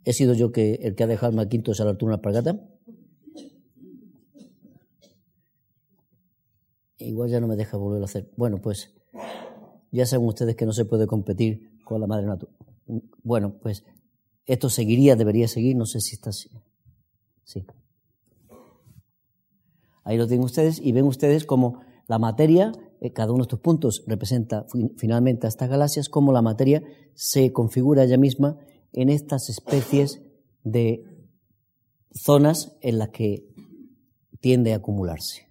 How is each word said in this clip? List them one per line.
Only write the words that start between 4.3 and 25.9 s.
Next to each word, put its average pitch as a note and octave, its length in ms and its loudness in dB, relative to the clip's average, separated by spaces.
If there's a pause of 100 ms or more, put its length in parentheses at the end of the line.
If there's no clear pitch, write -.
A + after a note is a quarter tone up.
Igual A#2 320 -6
ya A#2+ 100 0
no A#2+ 60 -2
me A2 100 -2
deja G#2 220 -6
volverlo G2+ 260 -4
a G2 40 -10
hacer. G2+ 280 -10
Bueno, A#2 240 -2
pues G2+ 320 -8 (1000)
ya B2 140 0
saben A#2+ 220 0
ustedes A2+ 300 -2
que A2+ 100 -2
no A2 60 -2
se A2+ 120 -2
puede A2 220 2
competir G#2+ 640 -2 (140)
con A2 160 -6
la G#2+ 60 -4
madre G#2 200 -2
natura. F#2+ 260 -8 (720)
Bueno, G#2 400 -2
pues G#2 220 -6 (600)
esto B2+ 240 0
seguiría, A#2+ 480 4
debería A2+ 320 2
seguir, B2 280 0
no A2+ 100 -2
sé G#2+ 140 -6
si - 160 -8
está - 140 -12
así. - 200 -14 (960)
Sí. F#2+ 200 -16 (2500)
Ahí A2+ 160 -2
lo A#2 80 2
tienen B2 180 2
ustedes D#3 360 0
y C3 120 0
ven C3+ 140 4
ustedes D3 380 2
cómo B2+ 360 0 (260)
la A2+ 120 -2
materia, D#3+ 540 4 (280)
eh, B2 120 -8
cada A2 180 -2
uno B2 140 2
de - 0 -
estos A2+ 160 -6
puntos D#3+ 460 0
representa A2 580 -4
fin-, - 320 -4
finalmente A#2+ 500 0
a - 20 -2
estas B2+ 200 -6
galaxias, C#3+ 400 -2